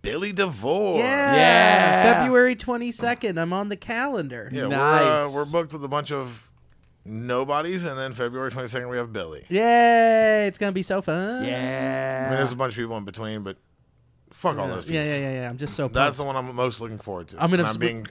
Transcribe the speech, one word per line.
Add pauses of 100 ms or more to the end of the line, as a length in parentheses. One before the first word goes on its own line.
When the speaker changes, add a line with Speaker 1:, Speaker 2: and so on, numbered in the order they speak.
Speaker 1:
Billy
DeVore.
Speaker 2:
Yeah.
Speaker 3:
Yeah.
Speaker 2:
February
twenty-second.
I'm
on
the
calendar.
Speaker 1:
Yeah,
Speaker 3:
Nice.
Speaker 1:
we're,
uh,
we're
booked
with
a
bunch
of (540)
nobodies,
and
then
February
twenty-second
we
have
Billy.
Speaker 2:
Yay.
It's
gonna
be
so
fun.
Speaker 3:
Yeah.
Speaker 1:
I
mean,
there's
a
bunch
of
people
in
between,
but (720)
fuck
all
Speaker 2:
Yeah.
Speaker 1:
those
people.
Speaker 2:
Yeah,
yeah,
yeah, (100)
yeah.
I'm
just
so
Speaker 1:
That's
Speaker 2:
pumped.
Speaker 1:
the
one
I'm
most
looking
forward
to.
Speaker 2:
I'm
gonna
Speaker 1:
And
I'm
Speaker 2:
sp-
Speaker 1:
being